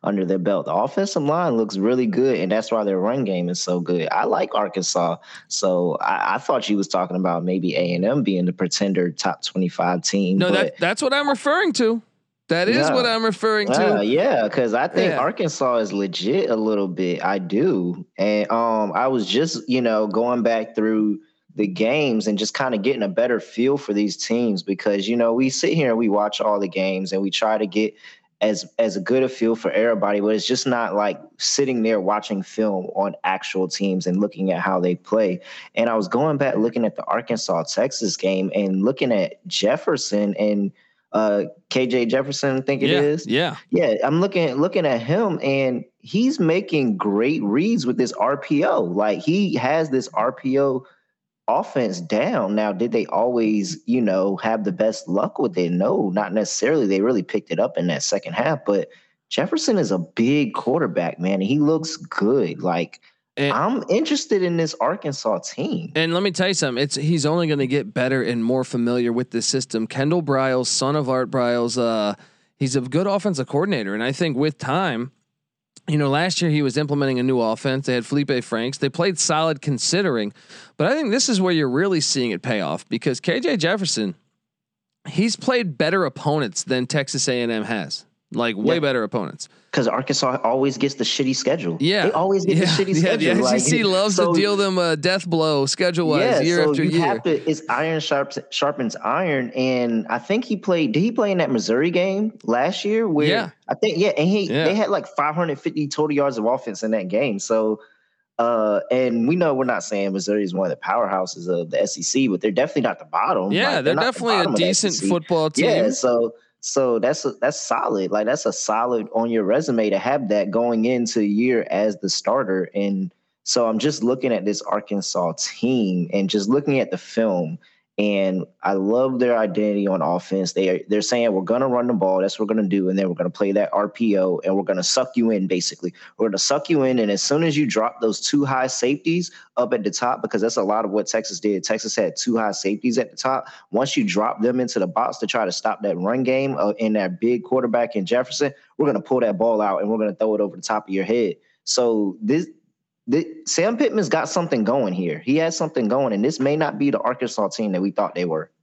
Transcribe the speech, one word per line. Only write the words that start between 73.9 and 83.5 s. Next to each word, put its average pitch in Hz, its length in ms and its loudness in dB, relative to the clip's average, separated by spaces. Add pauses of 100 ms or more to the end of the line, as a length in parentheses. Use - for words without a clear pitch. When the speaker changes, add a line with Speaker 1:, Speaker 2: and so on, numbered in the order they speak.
Speaker 2:
And 110 80 -4
I 131 100 -2
think 156 240 -2
with 151 220 0
time, 139 540 -2 (720)
you 151 100 0
know, 143 140 2
last 170 320 0
year 165 80 2
he 151 120 2
was 127 140 0
implementing 143 420 0
a 123 40 0
new 127 180 2
offense. 131 460 -2
They 127 80 0
had 120 100 -2
Felipe 139 400 -2
Franks. 120 340 -4
They 143 120 0
played 170 280 0
solid 160 440 0
considering. 131 720 0 (440)
But 156 120 2
I 262 60 2
think 285 180 0
this 262 160 2
is 202 120 2
where 180 120 2
you're 151 180 2
really 170 300 2
seeing 123 300 0
it 95 120 -4
pay 110 180 -2
off 78 280 -4
because 120 320 -2
K 202 200 0
J 277 160 0